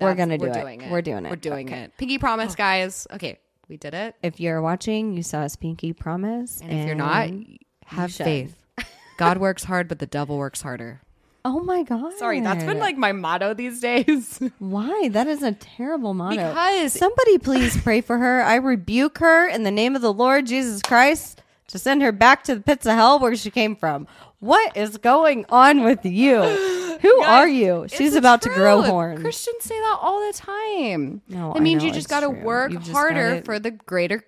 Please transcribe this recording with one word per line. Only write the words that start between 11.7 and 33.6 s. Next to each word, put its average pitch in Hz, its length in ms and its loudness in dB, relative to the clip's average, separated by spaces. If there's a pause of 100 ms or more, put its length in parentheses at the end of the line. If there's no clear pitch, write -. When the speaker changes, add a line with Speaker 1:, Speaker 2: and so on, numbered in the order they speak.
Speaker 1:
God. 254 360 -6
Speaker 2:
Sorry, 330 220 -4
that's 190 220 -2
been, 427 160 -4
like, 392 180 -2
my 226 140 0
motto 185 420 -4
these 240 280 -10
days. 240 580 -2 (120)
<laughs> - 100 -20
Speaker 1:
Why? 226 480 -4
That 220 180 0
is 294 160 -6
a 247 80 -2
terrible 233 640 -8
motto. 185 220 -6 (140)
Speaker 2:
Because 339 420 0
Speaker 1:
Somebody 440 460 4
please 254 380 0
pray 226 240 2
for 233 180 -4
her. 247 260 2
I 220 120 4
rebuke 254 640 0
her 330 300 6
in 247 160 -4
the 196 80 0
name 240 240 0
of 247 60 -4
the 220 100 2
Lord 254 340 2
Jesus 233 360 -4
Christ 269 600 2 (240)
to - 140 -12
send 330 220 2
her 240 100 2
back 233 320 6
to 269 100 -2
the 208 60 -6
pits 277 260 0
of 220 60 4
hell 233 260 6
where 247 160 2
she 214 160 -8
came 214 240 0
from. 156 320 -4 (320)
What 349 380 2
is 214 220 -4
going 269 500 4
on 262 340 8
with 233 240 2
you? 226 360 4
Speaker 2:
<gasps> 370 600 -2
Speaker 1:
Who 480 200 8
Speaker 2:
Guys, - 60 2
Speaker 1:
are 262 200 8
you? 190 340 2
Speaker 2:
it's - 140 -12
Speaker 1:
She's 285 160 2
Speaker 2:
the 294 60 4
Speaker 1:
about 240 240 8
to 240 80 -4
grow 202 280 6
Speaker 2:
truth. 220 120 2
Speaker 1:
horns. 170 320 -2
Speaker 2:
Christians 466 420 -8
say 453 160 -8
that 440 200 -2
all 392 240 -2
the 415 140 -8
time. 285 880 -6
Speaker 1:
No, 175 260 -8
Speaker 2:
It - 20 -4
Speaker 1:
I - 40 -2
Speaker 2:
means 156 220 2
Speaker 1:
know, 160 60 -2
Speaker 2:
you 311 60 -4
just 151 100 -8
Speaker 1:
it's - 20 -14
Speaker 2:
gotta 294 220 -2
Speaker 1:
true. - 160 -8
Speaker 2:
work 240 260 -2
Speaker 1:
You've 175 120 -8
just 170 100 -12
Speaker 2:
harder 277 380 0
Speaker 1:
gotta 170 140 -4
Speaker 2:
for 214 140 -6
the 226 140 -6